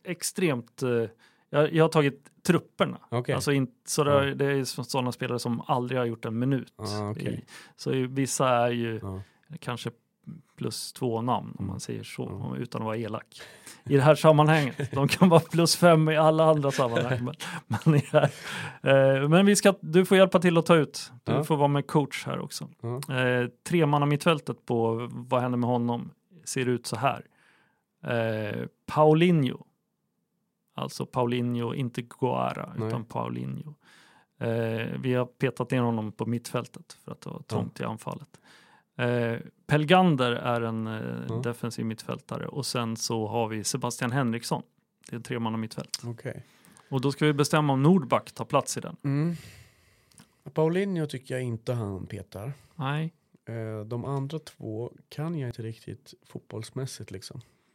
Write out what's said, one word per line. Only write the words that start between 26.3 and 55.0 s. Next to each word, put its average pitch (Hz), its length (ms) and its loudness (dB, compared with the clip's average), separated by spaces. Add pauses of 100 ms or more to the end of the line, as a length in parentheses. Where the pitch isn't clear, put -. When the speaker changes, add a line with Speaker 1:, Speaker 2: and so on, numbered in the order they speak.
Speaker 1:
ser 131 220 -4
ut 123 200 -2
så - 100 -6
här. 120 300 -4 (800)
Eh, 113 640 -4 (200)
Paulinho. 156 800 4 (1120)
Alltså - 320 -8
Paulinho, 120 680 -2
inte 127 280 -6
Guara, - 760 -4
Speaker 2:
Nej. 110 100 -4
Speaker 1:
utan 113 180 -6
Paulinho. 123 720 -8 (640)
Eh, 113 600 -4
vi 131 140 0
har 127 120 2
petat 127 460 -4
ner 131 100 2
honom 113 300 -2
på 117 140 -8
mittfältet 117 800 -6
för - 80 -14
att - 100 -18
det - 80 -14
var - 80 -12
Speaker 2:
Ja. - 100 -16
Speaker 1:
trångt - 320 -6
i - 40 -6
anfallet. - 560 -10 (600)
Eh, 120 380 -2 (300)
Pelgander 151 640 4
är 120 300 -2
en, 113 260 -4
eh, 113 280 -6 (140)
Speaker 2:
Ja. 113 60 -4
Speaker 1:
defensiv 120 500 -6
mittfältare. 113 640 -8
Och 135 180 -8
sen 117 320 -4
så 110 300 -4
har 113 200 -2
vi 110 160 -8
Sebastian 123 480 -4
Henriksson. 123 500 -2 (480)
Det - 40 -10
är 120 40 -8
en 113 60 -12
tremanna 113 340 -4
mittfält. - 480 -10
Speaker 2:
Okej. - 380 -10 (460)
Speaker 1:
Och 135 120 -2
då 139 100 2
ska 147 140 0
vi 151 80 4
bestämma 147 400 2
om 131 100 2
Nordback 165 480 4
tar 123 140 -10
plats - 320 0
i - 20 -6
den. - 240 -10
Speaker 2:
Mm. 151 320 -2 (1200)
Paulinho 170 520 0
tycker 131 280 -10
jag 127 100 -4
inte 117 300 -6
han 101 340 -6
petar. 101 460 -12 (220)
Speaker 1:
Nej. 151 380 -6 (320)
Speaker 2:
Eh, 110 400 -10
de 120 200 -8
andra 139 340 -6
två 110 520 -12 (180)